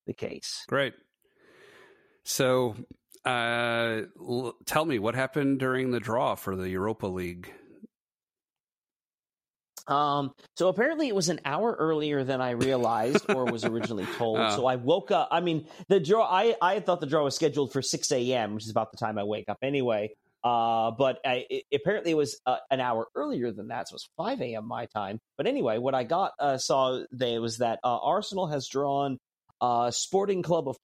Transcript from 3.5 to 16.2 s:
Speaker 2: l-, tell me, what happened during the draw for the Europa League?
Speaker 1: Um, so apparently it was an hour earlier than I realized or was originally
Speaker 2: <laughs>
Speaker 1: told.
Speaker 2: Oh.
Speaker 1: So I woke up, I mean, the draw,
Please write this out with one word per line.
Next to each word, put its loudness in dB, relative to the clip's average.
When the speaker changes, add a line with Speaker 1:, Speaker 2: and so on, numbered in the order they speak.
Speaker 2:
l-, -4
tell 2
me, 0
what -2
happened 0
during 0
the -2
draw 0
for -6
the -4
Europa -4
League? -8
Speaker 1:
Um, 2
so 4
apparently 2
it -2
was 2
an 0
hour 0
earlier 0
than 0
I 0
realized 2
or 2
was -2
originally -2
Speaker 2:
<laughs> -8
Speaker 1:
told. 0
Speaker 2:
Oh. 2
Speaker 1:
So 2
I 2
woke 0
up, 2
I 2
mean, -2
the 6
draw, 4